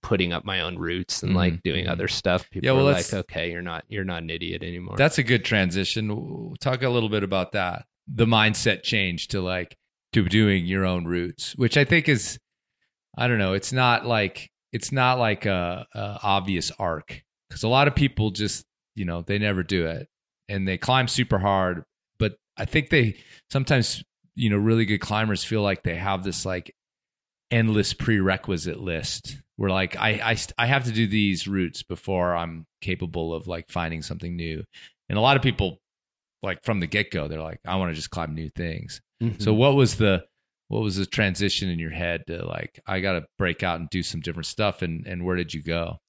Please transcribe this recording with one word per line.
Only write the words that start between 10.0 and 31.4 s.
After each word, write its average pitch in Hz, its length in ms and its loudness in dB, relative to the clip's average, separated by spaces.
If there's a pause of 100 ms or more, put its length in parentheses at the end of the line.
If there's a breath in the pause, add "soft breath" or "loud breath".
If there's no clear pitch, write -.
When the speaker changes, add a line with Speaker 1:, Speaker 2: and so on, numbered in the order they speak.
Speaker 2:
to 110 140 6
doing 98 380 6
your 95 200 2
own 90 200 0
routes, 87 500 -4
which 123 220 2
I 143 60 6
think 160 260 4
is, 123 300 0 (800)
I 123 100 2
don't 120 100 4
know, 95 160 2
it's 98 200 -2
not 123 320 2
like, 107 440 0 (220)
it's - 200 -4
not 127 280 4
like 110 260 2
a, 90 480 -2
a 104 300 -8
obvious 98 560 0
arc, 82 420 -6 (280)
'cause - 140 -8
a 110 40 2
lot 131 200 6
of 139 80 0
people 117 360 2
just, 101 340 -4 (300)
you 107 100 -6
know, 85 180 -4
they 101 160 -2
never 101 240 0
do 85 240 0
it 104 200 -6 (400)
and 98 200 -2
they 92 100 0
climb 127 300 2
super 104 320 0
hard. 95 440 2 (340)
But 107 200 -2 (200)
I 107 80 -6
think 151 240 -2
they 120 280 2 (340 loud breath)
sometimes, 131 520 0 (320)
you 113 140 0
know, 101 80 4
really 113 280 4
good 101 160 0
climbers 107 420 -2
feel 110 200 0
like 98 200 0
they 85 120 -2
have 95 280 -2
this, 95 220 -6
like, 92 280 -6 (800)
endless 110 420 4
prerequisite 95 840 0
list - 640 -6 (160)
where, 101 120 0
like, 95 280 0
I, 107 260 0
I 113 120 2
st-, - 220 -8
I 117 100 2
have 131 180 2
to 123 60 -2
do 113 160 2
these 98 400 2